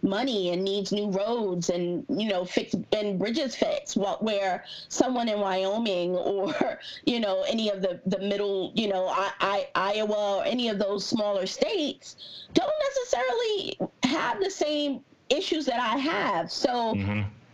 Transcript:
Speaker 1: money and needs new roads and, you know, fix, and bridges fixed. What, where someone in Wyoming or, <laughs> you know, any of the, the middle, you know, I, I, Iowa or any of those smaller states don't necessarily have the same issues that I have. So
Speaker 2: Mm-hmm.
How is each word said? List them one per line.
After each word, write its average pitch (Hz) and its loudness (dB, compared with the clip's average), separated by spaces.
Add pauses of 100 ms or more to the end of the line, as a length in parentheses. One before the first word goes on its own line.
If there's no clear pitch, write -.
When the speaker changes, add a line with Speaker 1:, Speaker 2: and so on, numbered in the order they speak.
Speaker 1:
money 196 2
and 180 0
needs 196 0
new 208 0
roads 196 0
and, 175 0
you 220 0
know, 185 0
fix, 208 -2 (160)
and 208 2
bridges 240 0
fixed. - 0
What, 196 0
where 196 0 (240)
someone 247 2
in 208 0
Wyoming 190 0
or, - 0 (140)
<laughs> - -16
you 240 2
know, 190 0
any 226 0
of 196 -2
the, 185 0
the 190 2
middle, 196 0
you 220 2
know, 185 0
I, 185 0
I, 196 0
Iowa 208 2
or - 0
any 240 0
of 202 0
those 202 0
smaller 294 0
states - -4
don't 587 4 (160)
necessarily 494 0 (240)
have 311 0
the 392 0
same 294 0 (280)
issues 311 0
that 240 2
I 233 0
have. 269 0
So 240 2
Speaker 2:
Mm-hmm. 196 0 (320)